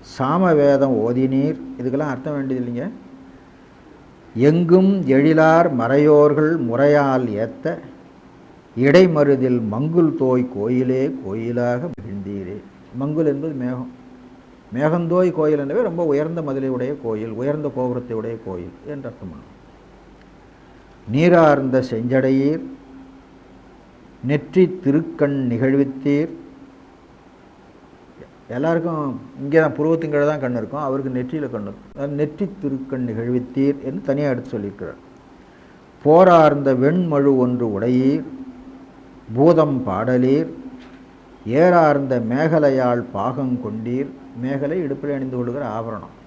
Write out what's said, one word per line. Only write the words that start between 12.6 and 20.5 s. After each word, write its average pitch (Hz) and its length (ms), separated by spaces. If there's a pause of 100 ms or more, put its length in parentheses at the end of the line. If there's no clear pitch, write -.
மங்குல் 151 260
என்பது 147 280
மேகம். 127 380 (840)
மேகந்தோய் 170 580
கோயில் 151 280
எனவே 143 220
ரொம்ப 175 240
உயர்ந்த 156 360
மதிலை 135 280
உடைய 127 340
கோயில், 113 260
உயர்ந்த 139 460
கோபுரத்தை 123 400
உடைய 113 200 (100)
கோயில் 90 280 (140)
என்று 139 220
அர்த்தம் 95 220
பண்ணும். 71 220 (1600)